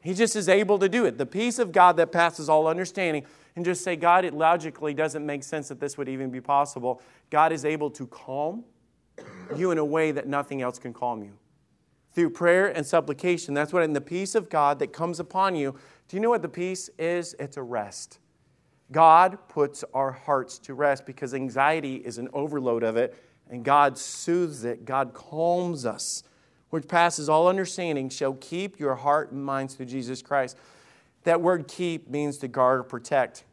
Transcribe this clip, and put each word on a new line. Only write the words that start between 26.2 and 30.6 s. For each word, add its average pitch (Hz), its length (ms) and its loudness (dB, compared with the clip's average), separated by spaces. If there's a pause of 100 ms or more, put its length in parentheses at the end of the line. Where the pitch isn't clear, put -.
which 151 180 -6
passes 170 400 2
all 156 200 6
understanding, 180 600 -2
shall 135 260 -4
keep 180 440 -10
your 139 160 -2
heart 143 360 0
and 139 140 -10
minds 135 300 -6
through 131 120 -12
Jesus 127 360 -8
Christ. 135 340 -2 (680)